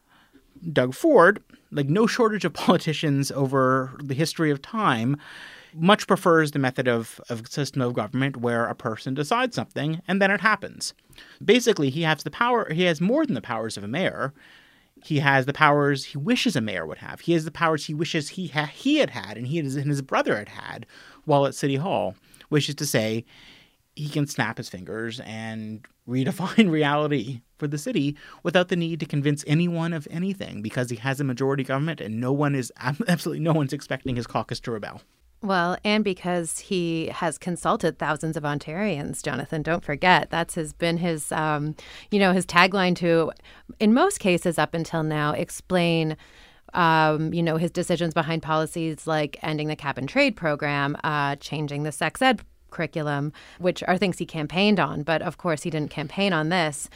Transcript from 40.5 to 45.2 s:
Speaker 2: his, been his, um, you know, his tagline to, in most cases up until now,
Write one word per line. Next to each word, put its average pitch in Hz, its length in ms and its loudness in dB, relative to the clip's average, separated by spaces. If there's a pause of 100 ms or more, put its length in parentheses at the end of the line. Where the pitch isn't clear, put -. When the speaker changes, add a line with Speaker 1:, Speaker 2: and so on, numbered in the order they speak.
Speaker 2:
his, 156 160 -4
been 170 240 0
his, 165 340 -2
um, 151 460 -2 (340)
you 208 80 4
know, 190 140 6
his 180 120 4
tagline 180 520 4
to, 165 340 4 (480)
in 220 160 6
most 370 240 4
cases 175 400 2
up 151 160 2
until 165 300 -2
now, 151 260 0